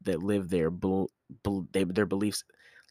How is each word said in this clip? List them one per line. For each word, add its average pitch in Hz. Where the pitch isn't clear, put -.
that 85
live 98
there, 85
bel-, 95
bel-, 98
they, 95
their 92
beliefs 98